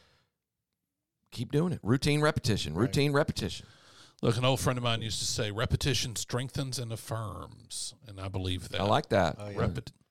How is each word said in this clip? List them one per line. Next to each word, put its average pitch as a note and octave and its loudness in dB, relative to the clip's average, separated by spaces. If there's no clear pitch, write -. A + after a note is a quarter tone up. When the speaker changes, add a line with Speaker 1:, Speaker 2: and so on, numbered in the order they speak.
Speaker 1:
keep - -6
doing D#3+ 2
it. - -4
Routine C#3+ 4
repetition, A2 2
Speaker 2:
Right. F2 2
Speaker 1:
routine C#3 4
repetition. C#3 0
Speaker 3:
Look, A2+ 4
an B2 0
old C3 4
friend B2+ 0
of A#2+ -6
mine A2+ 0
used A2 -4
to - -2
say, A2 -2
"Repetition A#2+ 0
strengthens C3 -4
and A#2+ -6
affirms," - -8
and G2 -14
I F#2+ -4
believe F#2 -2
that. F#2 -2
Speaker 1:
I F#2+ 2
like A2+ 2
that. F2+ 4
Speaker 2:
Oh, G#2 -10
yeah. G2+ -10
Speaker 3:
Repet- G#2+ -2